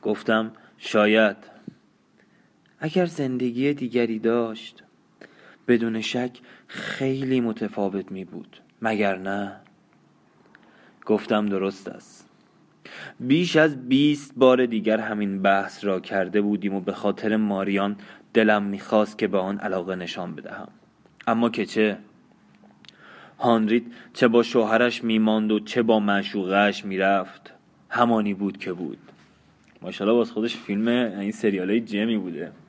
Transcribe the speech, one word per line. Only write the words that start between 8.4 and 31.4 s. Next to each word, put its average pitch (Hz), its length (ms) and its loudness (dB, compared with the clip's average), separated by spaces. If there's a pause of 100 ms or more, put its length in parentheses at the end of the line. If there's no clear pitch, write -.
مگر 101 360 0
نه؟» 98 380 -6 (1500)
گفتم: 107 400 0
«درست 98 420 -4
است.» - 400 -20 (920)
بیش 160 360 2
از 147 320 4
بیست 143 480 2
بار 127 300 6
دیگر 110 340 0
همین 104 420 -4
بحث 98 420 0
را 95 160 0
کرده 95 400 0
بودیم 101 340 -2
و 98 60 -4
به 95 120 -4
خاطر 104 440 -2
ماریان 101 600 -2 (380)
دلم 107 280 6
می‌خواست 104 560 0
که 107 100 0
به 98 100 0
آن 98 200 -2
علاقه 95 380 -4
نشان 90 380 -10
بدهم. 92 340 -16 (580)
اما 117 240 0
که 113 160 -4
چه؟ 107 320 0 (1400)
هانریت 113 440 2 (300)
چه 127 160 4
با 117 140 6
شوهرش 117 640 2
می‌ماند 110 480 2
و 107 80 2
چه 113 220 -2
با 110 180 4
معشوقه‌اش 101 840 0
می‌رفت، 95 680 -2 (360)
همانی 113 440 2
بود 98 240 -4
که 92 140 -8
بود. 85 260 -8 (840)
ماشاءالله، 104 360 2
باز 117 120 2
خودش 113 260 -4
فیلم 104 320 -4
این 107 440 -2
سریالای 98 480 0